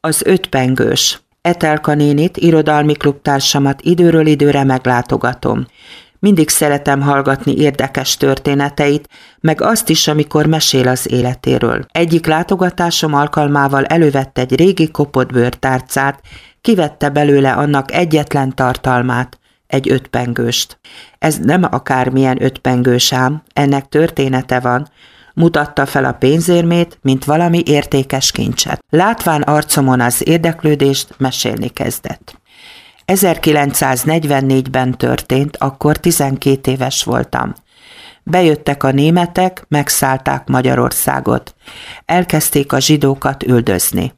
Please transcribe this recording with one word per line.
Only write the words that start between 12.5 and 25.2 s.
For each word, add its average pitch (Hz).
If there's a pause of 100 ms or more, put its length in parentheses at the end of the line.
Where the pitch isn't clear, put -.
alkalmával 143
elővett 143
egy 127
régi 160
kopott 139
bőrtárcát, 131 (420)
Kivette 165
belőle 139
annak 143
egyetlen 147
tartalmát, 127 (280)
egy 135
ötpengőst. 120 (400)
Ez 156
nem 170
akármilyen 131
ötpengős 127
ám, 131 (100)
ennek 139
története 135
van, 123 (460)